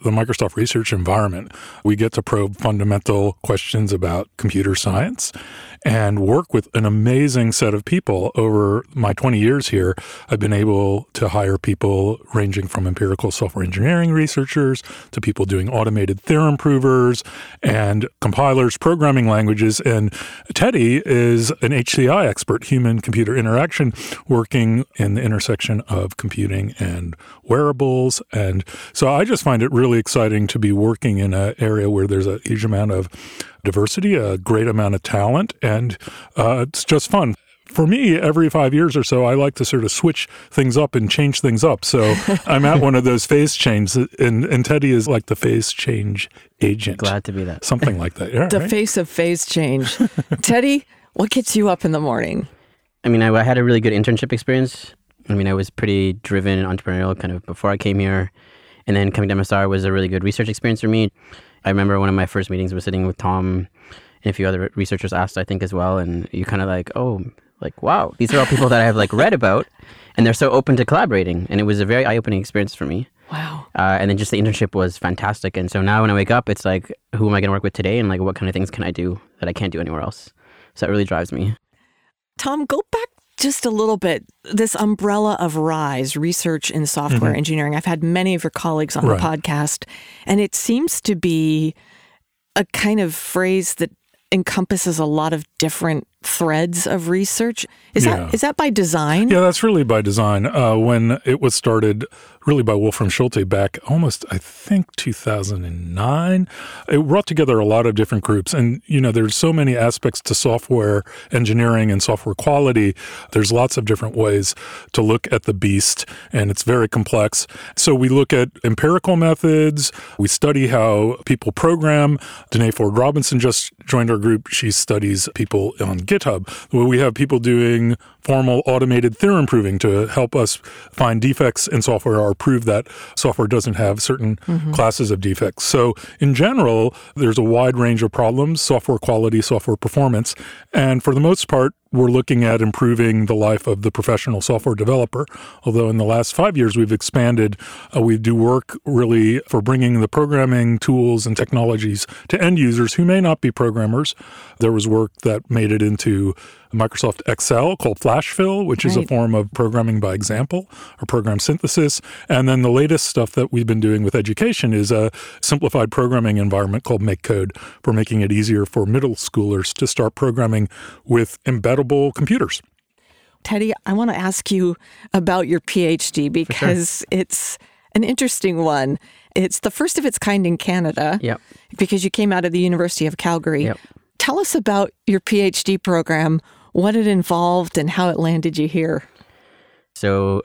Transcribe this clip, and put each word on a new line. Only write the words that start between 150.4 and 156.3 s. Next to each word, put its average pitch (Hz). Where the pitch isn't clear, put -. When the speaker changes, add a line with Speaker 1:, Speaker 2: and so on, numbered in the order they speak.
Speaker 1:
tools 120
and 110
technologies 110
to -
end 175
users 120
who 170
may 185
not 165
be 123
programmers. 117
There 113
was 107
work 110
that 107
made 110
it 107
into 101